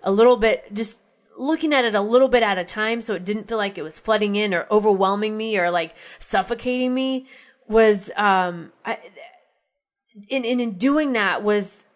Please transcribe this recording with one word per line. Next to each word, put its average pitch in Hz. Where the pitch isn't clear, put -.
a 196
little 233
bit, 214
just 220
looking 302
at 254
it 214
a 196
little 240
bit 240
at 196
a 175
time 220
so 220
it 180
didn't 208
feel 226
like 196
it 165
was 156
flooding 208
in 208
or 165
overwhelming 208
me 220
or, 175
like, 165
suffocating 247
me 262
was, 214
um, 185
I, 214
in, 254
in, 247
in 233
doing 277
that 196
was 208